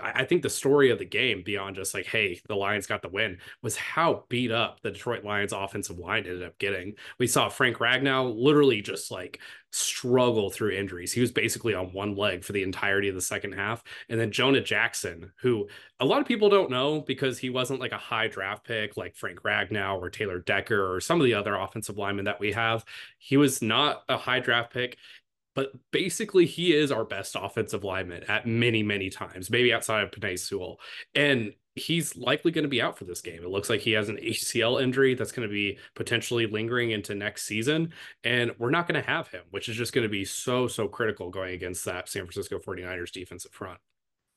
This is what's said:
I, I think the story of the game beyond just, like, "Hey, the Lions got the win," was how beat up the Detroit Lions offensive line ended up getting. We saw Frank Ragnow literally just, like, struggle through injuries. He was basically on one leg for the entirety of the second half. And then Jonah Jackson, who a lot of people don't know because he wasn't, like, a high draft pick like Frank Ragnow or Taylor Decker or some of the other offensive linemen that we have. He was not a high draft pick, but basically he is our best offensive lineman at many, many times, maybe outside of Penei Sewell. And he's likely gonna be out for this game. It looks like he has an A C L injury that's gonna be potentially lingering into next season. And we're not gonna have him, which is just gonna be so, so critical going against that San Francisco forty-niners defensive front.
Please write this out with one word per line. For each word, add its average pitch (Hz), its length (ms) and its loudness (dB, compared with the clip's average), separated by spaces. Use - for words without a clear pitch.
I, 113 200 -2
I 131 40 2
think 170 160 4
the - 80 0
story 139 400 6
of 113 80 6
the 98 80 -6
game 104 400 0
beyond 98 300 -4
just, 92 180 -6
like, 95 140 -6
"Hey, 101 400 0
the 104 80 -2
Lions 98 320 0
got 107 160 -4
the 92 60 -8
win," 98 280 -2
was 117 160 -4
how - 500 0
beat 120 240 0
up 113 300 0
the 110 80 -4
Detroit 98 340 -6
Lions 104 300 -2
offensive 98 460 -6
line 98 260 -2
ended 90 160 -6
up 85 160 -12
getting. 98 380 -4
We 123 80 2
saw 120 200 4
Frank 120 300 2
Ragnow 127 580 2
literally 131 460 6
just, - 300 -8
like, 90 280 -10
struggle 120 800 2
through 104 220 -2
injuries. 92 420 -4
He 120 80 2
was 123 100 2
basically 110 440 0
on 92 180 -4
one 101 220 -4
leg 95 280 0
for 101 100 -8
the 98 100 0
entirety 98 440 0
of 95 60 -2
the 92 80 -6
second 101 300 -4
half. 101 320 -4
And 117 100 -2
then 113 120 0
Jonah 127 300 4
Jackson, 95 680 -2
who 110 260 2
a 127 60 2
lot 240 160 4
of 277 60 -2
people 214 220 4
don't 185 220 6
know 143 300 0
because 131 360 -2
he 127 140 -4
wasn't, 127 280 -2
like, 127 120 -4
a 107 60 -6
high 113 300 -2
draft 101 380 -6
pick 107 320 -4
like 90 180 -10
Frank 90 280 -10
Ragnow 101 580 0
or 90 80 -6
Taylor 92 300 -4
Decker 98 520 2
or 92 80 -2
some 170 220 2
of 135 40 6
the 117 100 6
other 101 200 0
offensive 98 440 -6
linemen 101 260 -2
that 101 140 -2
we 104 140 0
have. 113 300 0
He - 180 2
was 139 240 6
not 123 480 2
a 123 80 2
high 127 220 0
draft 120 340 2
pick, 123 240 -4
but 135 180 -4
basically 185 560 4
he 170 280 2
is 147 160 4
our 110 140 0
best 98 340 -8
offensive 101 440 -4
lineman 92 400 -4
at 107 240 0
many, 113 340 4
many 101 300 0
times, 92 400 -10
maybe 120 200 6
outside 113 320 2
of 95 60 -2
Penei 92 300 -6
Sewell. 90 400 -8
And 135 400 2
he's 156 420 -2
likely 135 340 2
gonna 156 160 0
be 123 140 2
out 139 160 -2
for - 80 -12
this 87 160 -10
game. 82 220 -12
It 90 60 -8
looks 98 200 -2
like 113 100 4
he 113 120 0
has 107 180 2
an 107 120 -6
A 113 120 -4
C - 280 -2
L 120 160 2
injury 131 360 4
that's 113 180 -2
gonna 117 160 -4
be 101 300 -2
potentially 117 520 0
lingering 113 440 -2
into 104 240 -4
next 101 280 -6
season. 151 500 0
And 120 340 2
we're 120 140 0
not 170 160 2
gonna 147 140 0
have 151 280 -4
him, 87 220 -14
which 98 180 -6
is 110 60 -6
just 113 180 -4
gonna 117 160 2
be 98 160 -2
so, 123 420 -2
so 110 200 -2
critical 104 420 -4
going 92 240 -6
against 90 320 -8
that 92 240 -6
San 98 140 -6
Francisco 92 360 -8
forty-niners 90 520 -8
defensive 90 400 -14
front. 92 280 -12